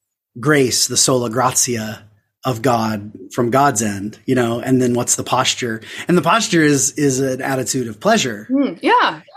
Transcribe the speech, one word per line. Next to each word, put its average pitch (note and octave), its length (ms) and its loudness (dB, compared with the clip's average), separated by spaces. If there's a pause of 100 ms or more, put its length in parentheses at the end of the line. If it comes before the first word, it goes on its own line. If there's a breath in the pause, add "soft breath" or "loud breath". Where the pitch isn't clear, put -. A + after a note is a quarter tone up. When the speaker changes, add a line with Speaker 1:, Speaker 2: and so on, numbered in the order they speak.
(400)
Speaker 1:
grace, C3+ 480 2
the B2 100 -2
sola B2 320 2
gratia A#2 800 -2 (380)
of A#2 160 -2
God A2 500 0 (220)
from A#2+ 180 0
God's C3+ 300 2
end, G#2 440 -6
you B2+ 80 0
know, A#2+ 260 0
and B2+ 220 2
then B2 120 2
what's A#2+ 220 0
the B2 80 -8
posture? B2 580 -2 (260 loud breath)
And F3+ 100 4
the E3 40 4
posture F3 400 2
is, C#3+ 320 2
is C#3 260 0
an C3 220 -2
attitude C3 460 -4
of G#2+ 120 -12
pleasure. B2+ 500 0
Speaker 2:
Mm, C4 320 -2
yeah, C#4 400 2 (160)